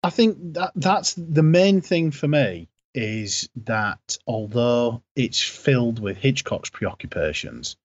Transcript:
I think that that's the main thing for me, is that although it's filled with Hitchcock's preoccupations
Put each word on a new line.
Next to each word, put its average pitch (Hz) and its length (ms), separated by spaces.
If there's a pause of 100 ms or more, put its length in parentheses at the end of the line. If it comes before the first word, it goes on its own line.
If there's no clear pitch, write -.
I 175 60
think 226 260 (180)
that - 200
that's 185 400
the 165 300
main 185 360
thing 165 300
for 147 160
me, 104 420 (240)
is 107 560 (160)
that 107 640
although 117 720 (140)
it's 127 260
filled 120 600
with 98 180
Hitchcock's - 520
preoccupations 76 1160